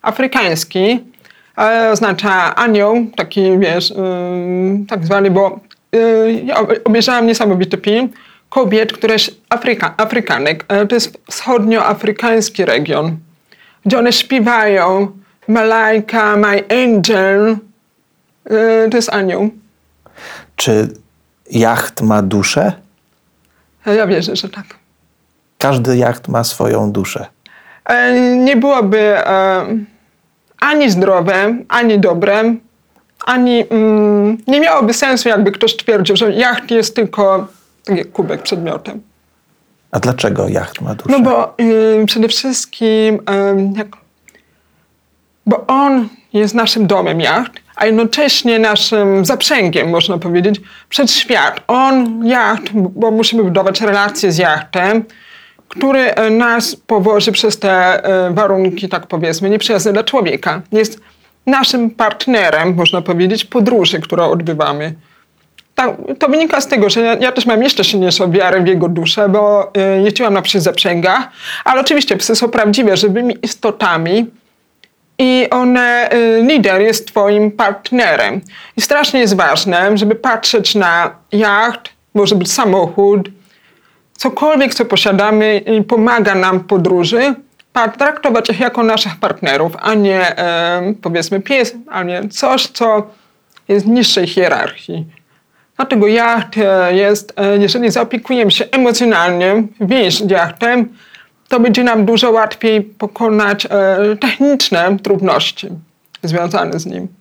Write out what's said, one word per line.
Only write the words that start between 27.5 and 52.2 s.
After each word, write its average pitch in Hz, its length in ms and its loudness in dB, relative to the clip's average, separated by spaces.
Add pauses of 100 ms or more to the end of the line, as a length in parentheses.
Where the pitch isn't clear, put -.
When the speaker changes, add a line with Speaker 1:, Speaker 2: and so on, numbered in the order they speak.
Speaker 1:
E, 247 340 2 (180)
nie 262 180 2
byłoby, 226 440 2 (280)
e, 190 380 0 (920)
ani 294 320 2
zdrowe, 190 640 0 (140)
ani 226 300 2
dobre, 202 560 2 (720)
ani, 247 440 2
mm, 214 680 2 (100)
nie 277 120 2
miałoby 294 340 2
sensu, 247 360 0
jakby 202 220 2
ktoś 220 260 0
twierdził, 208 380 0
że 214 160 0
jacht 240 400 -2
jest 226 240 0
tylko, 196 520 0 (380)
tak 196 120 -2
jak - 140 -8
kubek, 160 300 -6
przedmiotem. 170 600 -8 (880)
Speaker 2:
A - 80 -2
dlaczego 104 480 -2
jacht 95 340 -6
ma - 140 -6
duszę? - 140 -10
Speaker 1:
No 269 100 4
bo, 240 340 0 (480)
y, 214 40 2
przede 220 220 0
wszystkim, 220 1000 -2
em, 196 480 0
jak, 208 140 -6 (1600)
bo - 220 0
on 269 420 0 (240)
jest 208 200 0
naszym 226 340 0
domem, 165 340 0
jacht, 165 300 -2 (240)
a - 100 -2
jednocześnie 226 760 0
naszym 208 680 2
zaprzęgiem, 175 640 0
można 170 280 -2
powiedzieć, 180 440 -2 (280)
przed 262 220 0
świat. - 560 0
On, 247 600 0